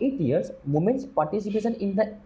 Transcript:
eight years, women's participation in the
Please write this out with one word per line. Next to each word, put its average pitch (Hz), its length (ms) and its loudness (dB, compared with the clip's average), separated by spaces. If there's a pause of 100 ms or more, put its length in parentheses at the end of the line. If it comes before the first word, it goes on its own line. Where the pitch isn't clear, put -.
eight 269 200 0
years, 143 320 2 (220)
women's 220 420 2
participation 208 640 -2
in 196 180 0
the 208 80 2 (180)